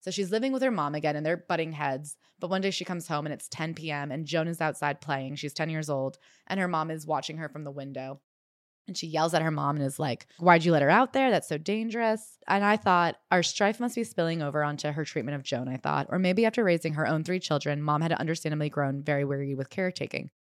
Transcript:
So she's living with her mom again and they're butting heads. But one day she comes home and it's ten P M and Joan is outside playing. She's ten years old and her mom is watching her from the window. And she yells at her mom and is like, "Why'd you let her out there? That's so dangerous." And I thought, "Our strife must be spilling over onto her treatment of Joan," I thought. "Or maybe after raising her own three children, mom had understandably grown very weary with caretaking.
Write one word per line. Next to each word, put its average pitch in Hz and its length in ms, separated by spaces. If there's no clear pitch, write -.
So 190 100
she's 185 220
living 226 180
with 262 120
her 262 100
mom 147 240
again 151 180
and 151 100
they're 165 120
butting 165 380
heads. 147 420
But 170 100
one 190 100
day 190 120
she 180 120
comes 175 220
home 151 180
and 151 80
it's - 160
ten 160 240
P 160 200
M 147 180
and 151 160
Joan 160 220
is 170 120
outside 147 400
playing. 139 360
She's 143 180
ten 160 160
years 156 180
old 135 300
and 190 100
her 185 80
mom 165 240
is 156 160
watching 156 300
her 156 120
from 156 140
the 147 80
window. 139 500
And 185 120
she 170 80
yells 160 260
at 165 80
her 160 100
mom 147 260
and 143 100
is 139 120
like, 139 280
"Why'd 170 240
you 170 80
let 151 120
her 143 80
out 240 240
there? 262 160
That's 175 180
so 156 80
dangerous." 220 800
And 202 160
I 208 140
thought, 175 420
"Our 180 120
strife 208 380
must 240 140
be 233 100
spilling 165 380
over 147 200
onto 147 300
her 147 140
treatment 143 300
of 135 60
Joan," 127 260
I 127 100
thought. 143 320
"Or 180 80
maybe 185 260
after 226 180
raising 170 300
her 151 140
own 156 180
three 180 160
children, 147 400
mom 151 220
had 165 100
understandably 156 560
grown 139 340
very 143 220
weary 139 300
with 131 160
caretaking. - 580